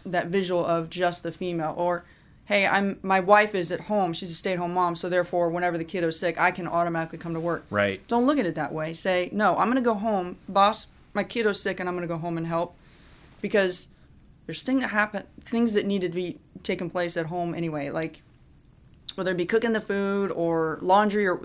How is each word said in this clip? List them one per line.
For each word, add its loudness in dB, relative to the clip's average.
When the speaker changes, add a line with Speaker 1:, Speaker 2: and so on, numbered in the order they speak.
Speaker 1:
that -2
visual 0
of 0
just 0
the -4
female. -4
Or, 0
"Hey, 4
I'm, 2
my 2
wife 6
is -2
at -4
home. 0
She's -6
a -4
stay-at-home -2
mom, 2
so -4
therefore, 2
whenever 0
the -4
kiddo's -2
sick, -2
I 4
can -8
automatically -2
come -8
to -4
work." -4
Speaker 2:
Right. 0
Speaker 1:
Don't 2
look 4
at 2
it -2
that -4
way. -6
Say, 0
"No, 4
I'm 4
gonna 2
go 2
home. -2
Boss, 2
my 0
kiddo's 0
sick, -2
and -4
I'm -4
gonna -4
go -4
home -4
and -4
help." -2
Because 0
there's -8
thing 2
that -2
happen, -2
things 0
that 2
needed 0
to -10
be -4
taking -4
place -2
at -2
home -4
anyway, -4
like, -6
whether -2
it -2
be 0
cooking 2
the 0
food 0
or 0
laundry 4
or 2